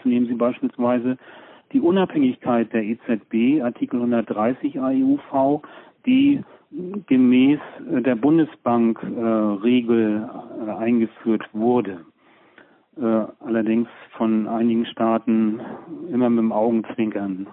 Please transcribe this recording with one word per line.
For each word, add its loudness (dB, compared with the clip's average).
Nehmen 2
Sie -4
beispielsweise -2
die 2
Unabhängigkeit 0
der 0
E -4
Z -4
B, 2
Artikel -4
hundertdreißig -2
A -2
E 2
U 2
V, 0
die 4
gemäß, 4
äh, 0
der 0
Bundesbank, 2
äh, -6
Regel, 0
äh, -6
eingeführt 0
wurde. 0
Äh, 0
allerdings -2
von 0
einigen 0
Staaten 0
immer 0
mit 2
dem 0
Augenzwinkern -2